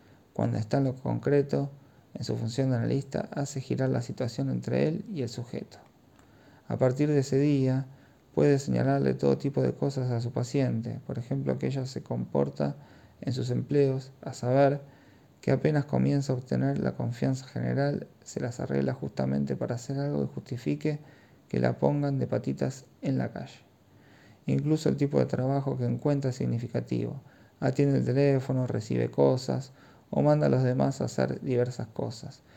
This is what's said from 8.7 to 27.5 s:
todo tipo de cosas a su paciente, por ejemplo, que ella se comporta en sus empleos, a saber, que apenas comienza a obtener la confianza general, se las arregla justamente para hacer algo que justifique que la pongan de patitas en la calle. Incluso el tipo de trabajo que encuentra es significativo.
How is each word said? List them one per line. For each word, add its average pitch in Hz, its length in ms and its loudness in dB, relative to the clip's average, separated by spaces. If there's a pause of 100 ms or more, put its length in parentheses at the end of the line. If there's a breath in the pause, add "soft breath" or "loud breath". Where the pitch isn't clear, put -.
todo 135 240 4
tipo 139 240 -2
de 127 140 2
cosas 135 360 -2
a 117 120 -2
su 117 100 -4
paciente, 117 720 -2
por 120 120 -6
ejemplo, 135 400 -2
que 131 80 -2
ella 131 200 -2
se - 160 -8
comporta 139 760 -2 (440 loud breath)
en 135 140 -2
sus 123 160 -4
empleos, 131 600 2 (100)
a - 100 -10
saber, 139 480 4 (600 loud breath)
que - 120 0
apenas 147 320 2
comienza 135 480 2
a 131 40 0
obtener 131 420 0
la 135 180 -2
confianza 131 500 -2
general, 123 600 -2 (180)
se - 160 -8
las 123 180 -6
arregla 135 360 0
justamente 69 600 -2
para 123 200 -4
hacer 135 240 -6
algo 143 220 -2
que 139 140 -2
justifique 147 640 -4 (500 loud breath)
que - 120 0
la 123 180 2
pongan 143 400 2
de 127 80 0
patitas 131 600 -4 (160)
en 135 160 0
la 123 140 -4
calle. - 280 -12 (880 loud breath)
Incluso 143 420 2
el 135 80 2
tipo 143 220 2
de 127 80 4
trabajo 135 500 -2
que 123 80 -2
encuentra 135 460 0
es 120 60 -6
significativo. 120 840 -2 (400 loud breath)